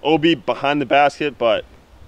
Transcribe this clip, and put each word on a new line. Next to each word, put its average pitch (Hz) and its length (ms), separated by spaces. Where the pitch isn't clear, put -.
O 156 160
B 165 160
behind 139 460
the 135 60
basket, 143 520
but 113 260